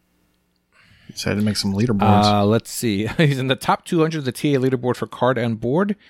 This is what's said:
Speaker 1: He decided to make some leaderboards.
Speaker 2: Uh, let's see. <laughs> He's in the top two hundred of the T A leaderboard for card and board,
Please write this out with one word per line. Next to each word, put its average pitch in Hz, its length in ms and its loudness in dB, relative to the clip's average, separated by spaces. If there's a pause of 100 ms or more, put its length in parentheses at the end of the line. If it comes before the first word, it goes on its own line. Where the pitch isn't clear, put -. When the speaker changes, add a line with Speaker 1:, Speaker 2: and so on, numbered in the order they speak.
(1080)
Speaker 1:
He - 60 -18
decided 101 260 -4
to 107 60 0
make 107 120 0
some 98 160 -2
leaderboards. 104 520 4
Speaker 2:
Uh, 104 200 2
let's 110 240 0
see. 107 380 -4
<laughs> - 100 -10
He's 139 220 2
in 131 80 -2
the 127 80 2
top - 300 -2
two 170 160 0
hundred 160 180 0
of 139 60 -6
the 127 80 -4
T 147 220 0
A 135 40 2
leaderboard 127 380 0
for 110 100 -6
card 123 300 0
and 117 200 -2
board, 160 380 0 (140)